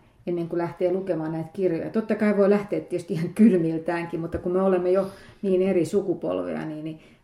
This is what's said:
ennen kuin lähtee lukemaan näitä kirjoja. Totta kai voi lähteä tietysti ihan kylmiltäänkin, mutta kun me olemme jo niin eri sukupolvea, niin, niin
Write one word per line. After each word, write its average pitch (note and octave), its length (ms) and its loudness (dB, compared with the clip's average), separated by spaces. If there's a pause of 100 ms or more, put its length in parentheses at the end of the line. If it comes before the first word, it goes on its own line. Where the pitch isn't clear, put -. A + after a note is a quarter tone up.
(280)
ennen E3+ 200 -2
kuin E3+ 100 -4
lähtee E3+ 360 0
lukemaan E3+ 380 -2
näitä E3 220 -6
kirjoja. F3 360 -2
Totta A3 260 -2
kai G#3 220 2
voi G3 120 6
lähteä G3+ 300 2
tietysti F3 340 -6
ihan E3 160 -2
kylmiltäänkin, E3+ 920 2
mutta E3+ 180 -6
kun F3+ 140 -4
me F#3 100 2
olemme F3+ 300 2
jo F#3+ 200 0 (300)
niin F#3 200 2
eri F#3 240 2
sukupolvea, F3 800 -2
niin, D#3 180 -8
niin D#3 160 -10 (240)